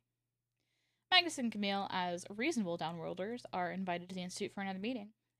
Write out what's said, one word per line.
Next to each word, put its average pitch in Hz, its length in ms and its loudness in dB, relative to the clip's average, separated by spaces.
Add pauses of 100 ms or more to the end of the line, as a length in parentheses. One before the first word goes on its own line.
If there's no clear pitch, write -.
(1120)
Magnus 349 260 6
and 240 140 2
Camille, 202 400 0
as 180 340 0 (100)
reasonable 208 440 2
Downworlders, 170 640 -2 (120)
are 180 180 0
invited 180 380 -2
to 185 60 -8
the 180 80 -2
Institute 180 280 -4
for 202 100 -6
another 190 180 -4
meeting, 214 300 -4 (300)